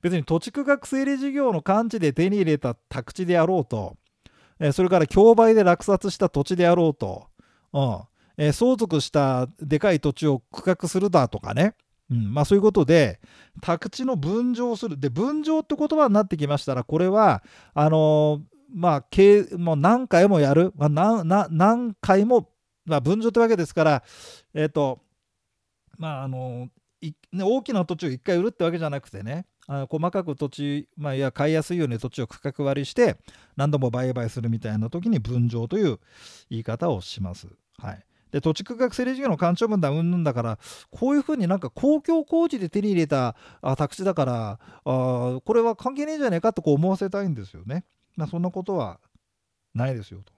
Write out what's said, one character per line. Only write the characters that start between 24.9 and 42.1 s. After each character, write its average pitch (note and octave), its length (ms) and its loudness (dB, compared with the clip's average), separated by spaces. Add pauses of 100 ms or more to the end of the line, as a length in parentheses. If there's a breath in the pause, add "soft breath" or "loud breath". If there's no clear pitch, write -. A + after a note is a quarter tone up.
ま D#3 220 -8
あ、 - 40 -10
あ C3+ 40 -8
の B2+ 400 -10 (340)
ー、 D#3+ 60 -12
い-、 D3+ 60 -14 (180)
ね、 F#3 100 -6
大 A#3+ 200 0
き C#4 100 -8
な F#3+ 120 0
土 E3+ 120 -6
地 F3 100 -8
を C#3+ 40 -2
一 B2+ 100 -6
回 F3+ 160 0
売 F3 60 2
る G#3+ 60 0
っ - 40 -4
て - 120 -4
わ E3 60 0
け F3 80 -4
じ E3 60 -4
ゃ D3+ 60 -4
な C#3+ 100 -8
く - 100 -20
て G2 120 -14
ね、 C#3+ 240 -8 (220)
あ、 C#3 220 -6
細 E3 220 -2
か - 100 -2
く D#3 140 -6
土 C#3+ 120 -4
地、 C#3+ 480 -6
ま D3 140 -8
あ、 C3+ 40 -4
い C3 40 -4
や、 C3+ 140 -2
買 D3 180 -2
い - 20 0
や D#3+ 120 0
す F3 100 -6
い F3 40 -2
よ D#3 80 0
う - 20 -4
に A#2 100 -4
土 B2+ 100 -8
地 - 140 -8
を A2+ 60 -6
区 - 120 -20
画 C#3+ 240 -6
割 C#3 180 -2
り C3+ 40 -6
し - 80 -14
て、 A#3+ 220 2 (400 soft breath)
何 D3 160 0
度 C#3+ 80 0
も B2+ 100 0
売 B2+ 240 -4
買 A#2 160 -4
す B2 100 -10
る A2+ 80 -4
み A2+ 120 -2
た A2 120 -6
い G#2+ 60 -2
な A2+ 120 -4
時 F3 180 -6
に G#3 100 2
分 A#2+ 300 -2
譲 A#2 180 -4
と E3+ 100 -6
い G3+ 140 2
う G#2+ 80 -6 (500 loud breath)
言 A2+ 120 -8
い - 40 -12
方 C#3 260 -4
を G#2+ 100 -4
し - 200 -14
ま F#2 140 -6
す。 F#2 140 -20 (300)
は G2 140 -12
い。 F#2+ 120 -18 (260)
で、 C#3+ 100 -4
土 D#3+ 140 -2
地 - 80 -8
区 A#3+ 140 -12
画 B3 160 -2
整 B3 120 -4
理 C4 100 -4
事 C4 80 -8
業 C4+ 60 -2
の F3+ 80 0
干 F3 200 0
渉 A3+ 100 -2
分 G#3+ 140 0
だ、 D3 100 0
う D#3 120 -2
ん E3+ 80 0
ぬ F3+ 80 -2
ん E3+ 60 -2
だ C#3 100 0
か A#2+ 80 -4
ら、 A2+ 160 -6 (320 loud breath)
こ B3+ 200 -4
う C#4+ 60 2
い - 20 4
う C4+ 40 0
ふ - 80 -6
う D4+ 60 -2
に F#3+ 120 -2
な F#3+ 80 0
ん - 20 -4
か F#3 120 -8
公 C#4+ 300 0
共 E4 240 0